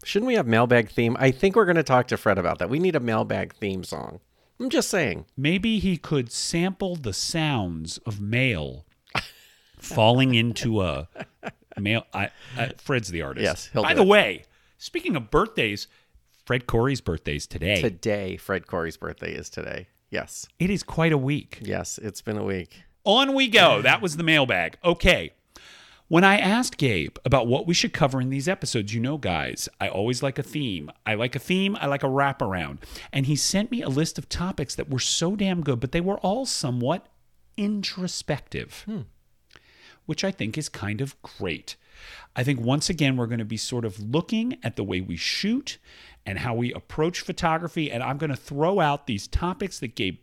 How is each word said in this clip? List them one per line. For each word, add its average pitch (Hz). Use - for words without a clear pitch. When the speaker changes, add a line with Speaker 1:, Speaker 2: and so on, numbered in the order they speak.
Speaker 1:
Shouldn't 208
we 254
have 180
mailbag 117
theme? 120
I 135
think 190
we're 220
gonna 170
talk 127
to 110
Fred 101
about 82
that. 90
We 135
need 180
a 143
mailbag 107
theme 95
song. 62
I'm 254
just 247
saying. 147
Speaker 2:
Maybe 190
he 180
could 127
sample 180
the 123
sounds 101
of 104
mail 101
Speaker 1:
<laughs> -
Speaker 2:
falling 127
into 113
a 76
mail. 107
I, 190
I, 120
Fred's 120
the 85
artist. 69
Speaker 1:
Yes, -
he'll 110
Speaker 2:
By -
Speaker 1:
do -
Speaker 2:
the 254
Speaker 1:
it. 185
Speaker 2:
way, 180
speaking 311
of 113
birthdays, 143
Fred 123
Corey's 123
birthday's 76
today. 90
Speaker 1:
Today, 98
Fred 92
Corey's 82
birthday 82
is -
today. -
Yes. -
Speaker 2:
It 180
is 196
quite 160
a 147
week. 135
Speaker 1:
Yes, 95
it's 104
been 107
a 104
week. 95
Speaker 2:
On 269
we 269
go. 175
That 135
was 160
the 170
mailbag. 123
Okay. 170
When 165
I 196
asked 220
Gabe 95
about 123
what 120
we 170
should 185
cover 135
in 127
these 135
episodes, 120
you 117
know, 135
guys, 82
I 98
always 120
like 135
a 135
theme. 101
I 110
like 120
a 135
theme. 190
I -
like 139
a 139
wraparound. 104
And 139
he 147
sent 202
me 240
a -
list 143
of -
topics 175
that -
were 131
so 170
damn 190
good, 135
but 123
they 170
were 196
all 220
somewhat 127
introspective, -
Speaker 1:
Hmm. 208
Speaker 2:
which 156
I 190
think 110
is 151
kind 104
of 135
great. -
I 127
think, 131
once 135
again, 147
we're 120
gonna 117
be 110
sort 120
of 104
looking 175
at 113
the 107
way 92
we 92
shoot -
and 98
how 120
we 120
approach 156
photography, 165
and 117
I'm 131
gonna 147
throw 165
out 143
these 101
topics -
that 120
Gabe 95